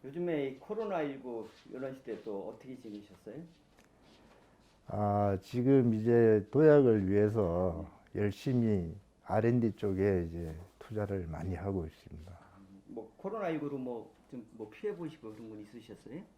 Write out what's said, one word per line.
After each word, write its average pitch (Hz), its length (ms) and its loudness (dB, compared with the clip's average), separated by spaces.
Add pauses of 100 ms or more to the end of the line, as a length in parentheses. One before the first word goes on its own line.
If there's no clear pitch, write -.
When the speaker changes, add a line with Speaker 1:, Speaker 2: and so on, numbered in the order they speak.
Speaker 1:
요즘에 151 420 -2
이 131 120 -8
코로나 208 440 -4
일구 123 460 -8 (220)
이런 131 240 -8
시대 113 300 -10
또 98 240 -6
어떻게 127 300 -16
지내셨어요? 104 580 -16 (1500)
Speaker 2:
아, 101 540 0
지금 123 520 4
이제 110 560 6
도약을 131 600 6
위해서 95 760 2 (280)
Speaker 1:
네. 98 80 -2
Speaker 2:
열심히 104 720 0 (300)
알앤디 113 520 2
쪽에 95 520 2
이제 82 260 -8 (240)
투자를 101 480 -6
많이 80 280 -6
하고 92 300 -4
있습니다. 80 540 -16 (480)
Speaker 1:
뭐 - 300 -14
코로나 196 340 -8
일구로 143 280 -4
뭐 120 400 -10 (120)
좀 123 140 -14 (140)
뭐 107 120 -10
피해 208 240 -8
보시고 151 380 -12
그런 110 160 -16
분 107 120 -14
있으셨어요? 107 600 -16 (180)